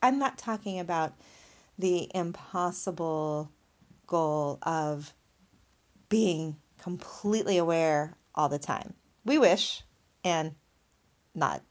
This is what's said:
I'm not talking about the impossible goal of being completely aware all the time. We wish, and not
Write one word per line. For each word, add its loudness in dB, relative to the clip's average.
I'm 4
not -2
talking -6
about -2
the 0
impossible -4
goal 0
of -2
being 2
completely 0
aware 2
all 2
the -4
time. -6
We 2
wish, 4
and 0
not -2